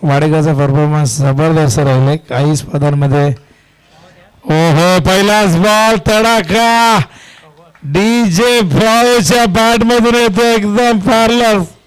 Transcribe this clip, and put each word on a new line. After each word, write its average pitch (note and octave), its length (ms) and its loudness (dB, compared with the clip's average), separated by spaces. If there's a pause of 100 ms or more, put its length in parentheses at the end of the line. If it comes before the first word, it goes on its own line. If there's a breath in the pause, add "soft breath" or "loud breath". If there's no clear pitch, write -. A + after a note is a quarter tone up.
वाडेगावचा D3+ 500 0
परफॉर्मन्स C#3+ 680 0
जबरदस्त C#3+ 600 0
राहिला C3+ 260 0
आहे C#3+ 120 0
काही D3 400 -2
स्पर्धांमध्ये. C#3+ 720 -2 (1160 soft breath)
ओहो, E3 560 0
पहिलाच G3 560 0
बॉल G#3+ 400 2 (100)
तडाखा, A3+ 920 0 (840 loud breath)
डीजे A3 760 0
भाऊच्या A3+ 880 0
बॅटमधून A3+ 680 0
येतो, A#3 280 0
एकदम A#3 560 0
पॅरलल A3+ 640 0 (240)